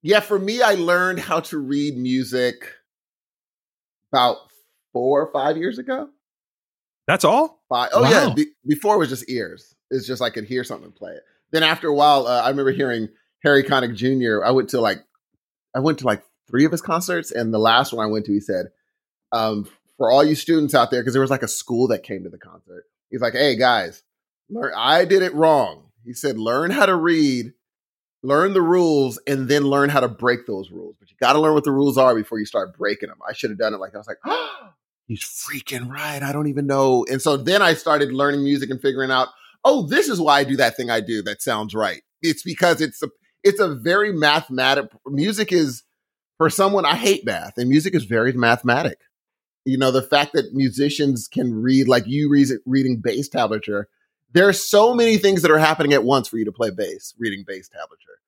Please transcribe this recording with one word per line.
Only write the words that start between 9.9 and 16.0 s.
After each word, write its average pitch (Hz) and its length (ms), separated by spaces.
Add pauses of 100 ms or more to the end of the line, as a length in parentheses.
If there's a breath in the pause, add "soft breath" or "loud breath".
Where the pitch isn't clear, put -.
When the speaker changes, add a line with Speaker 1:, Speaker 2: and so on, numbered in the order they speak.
Speaker 1:
It's 123 160
just 123 160
I 120 80
could 113 140
hear 123 200
something - 220
and - 80
play 90 180
it. 73 100 (280)
Then 160 120
after 156 260
a 147 60
while, 143 320
uh, 120 160
I 120 60
remember 135 240
hearing 120 360 (340)
Harry 139 200
Connick 131 320
Junior. 117 500
I 117 80
went 131 180
to, 131 100
like, 104 240 (720)
I 131 60
went 151 180
to, 131 80